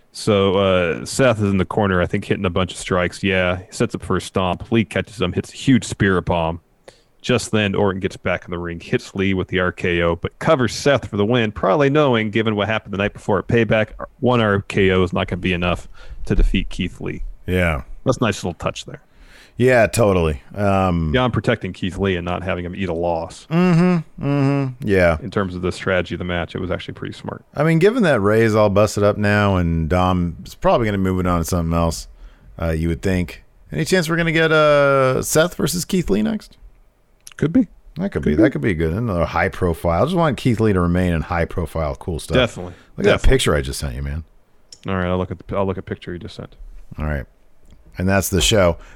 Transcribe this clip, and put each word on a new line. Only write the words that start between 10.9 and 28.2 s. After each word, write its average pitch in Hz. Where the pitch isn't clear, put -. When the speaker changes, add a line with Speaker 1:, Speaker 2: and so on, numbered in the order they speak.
Speaker 1:
for 107
the 101
win, 113
probably 156
knowing, 131
given 110
what 101
happened 107
the 95
night 101
before -
at -
Payback, 113
one 123
R 104
K 95
O 92
is 87
not 95
gonna 87
be 92
enough 87
to -
defeat -
Keith -
Lee. 92
Speaker 2:
Yeah. 87
Speaker 1:
That's 127
a -
nice 107
little 90
touch -
there. -
Speaker 2:
Yeah, 120
totally. 90
Um, 95
Speaker 1:
Yeah, 127
I'm 123
protecting 107
Keith 90
Lee 95
and 87
not 90
having 90
him 87
eat 92
a 82
loss. 82
Speaker 2:
Mm-hmm, 175
mm-hmm, 139
yeah. 90
Speaker 1:
In 98
terms 95
of 90
the 90
strategy 90
of 85
the 90
match, 87
it 98
was 90
actually 87
pretty -
smart. -
Speaker 2:
I 143
mean, 165
given 233
that 143
Ray's 107